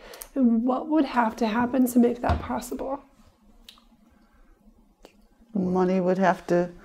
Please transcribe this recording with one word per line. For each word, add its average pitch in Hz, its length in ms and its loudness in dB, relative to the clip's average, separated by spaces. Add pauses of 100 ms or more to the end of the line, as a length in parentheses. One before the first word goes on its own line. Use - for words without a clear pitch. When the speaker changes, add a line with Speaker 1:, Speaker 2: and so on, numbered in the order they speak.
(360)
Speaker 1:
And 233 300 2
what 254 220 -2
would 311 180 2
have 226 320 -2
to 233 100 0
happen 247 400 0
to 247 120 2
make 240 220 2
that - 200 0
possible? 262 600 -8 (2500)
Speaker 2:
Money 185 480 0
would 175 160 2
have 185 300 0
to 175 240 2 (140)